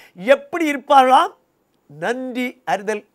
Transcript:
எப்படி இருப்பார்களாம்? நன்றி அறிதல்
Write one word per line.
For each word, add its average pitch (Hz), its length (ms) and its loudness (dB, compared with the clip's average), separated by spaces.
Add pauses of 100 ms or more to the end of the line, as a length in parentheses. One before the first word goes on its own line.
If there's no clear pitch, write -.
(160)
எப்படி 277 580 -2
இருப்பார்களாம்? 277 600 2 (520)
நன்றி 240 800 -8
அறிதல் 196 500 -6